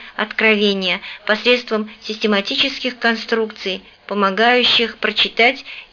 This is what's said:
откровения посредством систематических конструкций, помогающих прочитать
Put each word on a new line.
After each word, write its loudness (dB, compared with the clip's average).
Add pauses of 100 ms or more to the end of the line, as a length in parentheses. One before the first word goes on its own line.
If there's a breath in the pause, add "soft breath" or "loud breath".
(180 loud breath)
откровения 0 (260 loud breath)
посредством 0 (120)
систематических -2
конструкций, -2 (260 loud breath)
помогающих 2
прочитать 0 (300 loud breath)